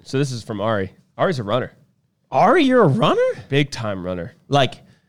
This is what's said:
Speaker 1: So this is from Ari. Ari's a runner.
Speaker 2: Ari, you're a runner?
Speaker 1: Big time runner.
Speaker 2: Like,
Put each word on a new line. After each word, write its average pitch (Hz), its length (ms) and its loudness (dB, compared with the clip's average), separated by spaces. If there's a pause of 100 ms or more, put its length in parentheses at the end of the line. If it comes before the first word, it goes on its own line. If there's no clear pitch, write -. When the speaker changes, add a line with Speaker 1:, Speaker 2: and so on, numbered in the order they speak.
Speaker 1:
So 135 160 -4
this 139 120 0
is 117 120 -10
from 104 180 -6
Ari. 104 300 -2 (260)
Ari's 151 220 0
a 110 40 -6
runner. 104 280 -2 (600)
Speaker 2:
Ari, 208 320 4
you're 254 200 4
a 170 40 6
runner? 220 340 2 (280)
Speaker 1:
Big 143 220 0
time 98 340 -8
runner. 90 280 -8 (140)
Speaker 2:
Like, 135 340 0 (280)